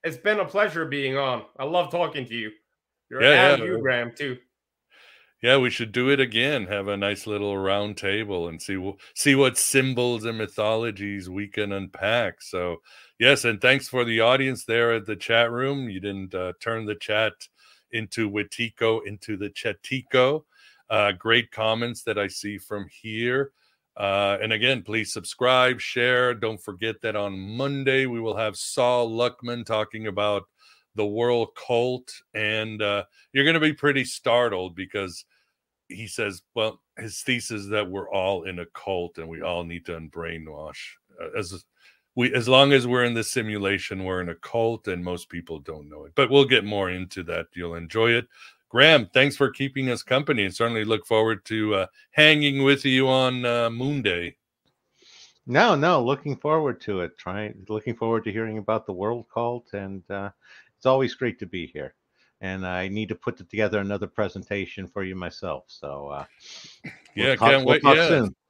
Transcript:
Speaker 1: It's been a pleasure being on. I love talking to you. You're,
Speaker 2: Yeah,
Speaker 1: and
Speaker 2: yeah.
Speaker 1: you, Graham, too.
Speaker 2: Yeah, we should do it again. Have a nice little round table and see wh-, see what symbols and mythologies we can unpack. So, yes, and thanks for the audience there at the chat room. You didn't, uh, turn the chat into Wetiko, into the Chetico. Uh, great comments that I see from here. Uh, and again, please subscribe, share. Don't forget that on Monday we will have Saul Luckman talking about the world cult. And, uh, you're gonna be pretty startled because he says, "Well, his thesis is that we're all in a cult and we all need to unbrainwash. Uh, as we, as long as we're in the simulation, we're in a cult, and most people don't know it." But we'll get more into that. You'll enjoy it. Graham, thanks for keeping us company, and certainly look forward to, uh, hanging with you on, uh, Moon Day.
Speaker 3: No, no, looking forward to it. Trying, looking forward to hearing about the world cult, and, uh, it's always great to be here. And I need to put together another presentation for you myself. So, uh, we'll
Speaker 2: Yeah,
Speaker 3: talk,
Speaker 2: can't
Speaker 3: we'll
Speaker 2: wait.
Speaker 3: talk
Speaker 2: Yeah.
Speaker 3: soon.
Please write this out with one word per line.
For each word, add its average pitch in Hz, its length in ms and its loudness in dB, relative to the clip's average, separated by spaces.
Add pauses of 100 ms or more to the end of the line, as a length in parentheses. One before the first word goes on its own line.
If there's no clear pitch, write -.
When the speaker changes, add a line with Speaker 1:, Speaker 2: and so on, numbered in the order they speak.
Speaker 1:
It's 160 140 -6
been 208 220 0
a 180 60 0
pleasure 165 400 -2
being 139 320 -2
on. 127 260 -2 (160)
I 131 40 -4
love 170 280 0
talking 160 360 -2
to 113 60 -10
you. 107 180 -6 (580)
You're, 123 120 -4
Speaker 2:
Yeah, 143 320 8
Speaker 1:
and 131 60 4
Speaker 2:
yeah. 113 60 -4
Speaker 1:
you, 117 140 -2
Graham, 120 360 -2
too. 131 220 -8 (1040)
Speaker 2:
Yeah, 127 160 6
we 123 140 4
should 113 200 -6
do 123 180 2
it 139 100 4
again. 120 480 0
Have 101 200 -4
a 101 100 -2
nice 101 280 -2
little 101 320 -2
round 101 400 0
table 98 500 -2
and 82 140 -10
see 98 140 -6
wh-, 95 240 -6 (160)
see 143 180 4
what 135 240 4
symbols 123 680 0
and 113 120 -6
mythologies 104 920 -4
we 101 180 -6
can 104 240 -4
unpack. 98 720 -2
So, 90 380 -4 (380)
yes, 127 260 6
and 110 140 2
thanks 131 280 4
for 127 180 0
the 113 160 2
audience 131 440 2
there 117 280 2
at 107 140 -4
the 107 80 -4
chat 117 360 2
room. 131 380 -4
You 95 100 -8
didn't, 95 360 -8
uh, 90 240 -4
turn 113 260 -4
the 104 100 -4
chat 107 380 -2 (580)
into 110 380 -4
Wetiko, 110 760 -2
into 104 300 -8
the 98 140 -6
Chetico. 131 960 0 (480)
Uh, 104 200 2
great 110 400 -4
comments 113 520 -4
that 104 160 -4
I 101 80 -2
see 104 320 -10
from 101 320 -10
here. 120 600 -4 (460)
Uh, 101 440 0
and 110 120 -2
again, 117 300 0
please 107 280 -4
subscribe, 127 680 2
share. 123 540 0
Don't 110 280 -4
forget 107 400 -6
that 110 140 -4
on 101 220 -4 (200)
Monday 135 480 0
we 120 160 -4
will 113 160 -2
have 107 180 -2
Saul 123 560 2
Luckman 120 540 -4
talking 110 420 -4
about 101 360 -2 (520)
the 107 100 0
world 117 500 0
cult. 123 560 -2 (220)
And, 107 480 -4
uh, 101 220 0 (300)
you're 139 120 4
gonna 165 140 4
be 151 140 4
pretty 139 320 2
startled 104 680 0
because 95 500 -8 (640)
he 107 180 -14
says, 101 340 -6 (140)
"Well, 110 260 -4 (160)
his 110 240 -12
thesis 117 420 -4
is 98 60 -14
that 104 200 -2
we're 95 200 -8
all 95 340 0
in 90 160 -10
a 85 80 -8
cult 90 500 -6
and 80 100 -10
we 82 140 -12
all 87 240 -4
need 85 200 -10
to 82 140 -10
unbrainwash. 78 800 -12 (420)
Uh, 82 160 -8
as 92 280 -10 (500)
we, 127 180 0
as 120 140 0
long 135 240 8
as 127 160 6
we're 123 180 2
in 120 80 0
the 113 120 -2
simulation, 101 800 -2
we're 92 160 -2
in 87 80 -6
a 85 60 -8
cult, 113 520 -2
and 87 160 -4
most 90 260 -8
people 87 300 -10
don't 76 300 -14
know 76 160 -18
it." 85 100 -20
But 131 140 4
we'll 135 160 8
get 117 200 4
more 101 240 -2
into 92 340 -8
that. 82 300 -6
You'll 85 220 -8
enjoy 107 360 0
it. 120 160 2 (420)
Graham, 135 440 6
thanks 139 220 4
for 135 140 2
keeping 135 400 -4
us 117 120 -2
company, 131 440 0
and 95 100 -6
certainly 113 300 -2
look 110 200 -2
forward 110 380 2
to, 107 320 -2
uh, 95 120 0 (240)
hanging 147 520 4
with 135 220 4
you 131 240 4
on, 127 360 2
uh, 120 240 2
Moon 131 320 -4
Day. 87 360 -2 (1080)
Speaker 3:
No, 170 280 4
no, 147 280 4
looking 135 340 -2
forward 151 440 0
to 98 200 -4
it. 82 160 -6
Trying, 101 500 -8
looking 107 280 -4
forward 113 300 0
to 107 60 -4
hearing 110 260 -4
about 110 280 -2
the 101 80 -8
world 110 400 -4
cult, 120 400 -4
and, 98 380 -10
uh, 98 180 -6 (480)
it's - 80 -8
always 131 300 2
great 120 240 -6
to 104 60 -8
be 85 220 -10
here. 69 280 -12 (460)
And 95 240 -8
I 92 220 -4
need 107 220 -6
to 107 60 -4
put - 220 -8
together 104 420 -2
another 98 280 -4
presentation 98 800 -6
for 98 160 -8
you 92 120 -8
myself. 85 520 -8
So, 71 400 -12
uh, 71 180 -10 (880)
we'll 110 120 0
Speaker 2:
Yeah, 135 80 4
Speaker 3:
talk, 113 160 4
Speaker 2:
can't 135 140 6
Speaker 3:
we'll 127 80 8
Speaker 2:
wait. 156 80 4
Speaker 3:
talk 143 160 8
Speaker 2:
Yeah. 165 100 4
Speaker 3:
soon. 127 280 2 (140)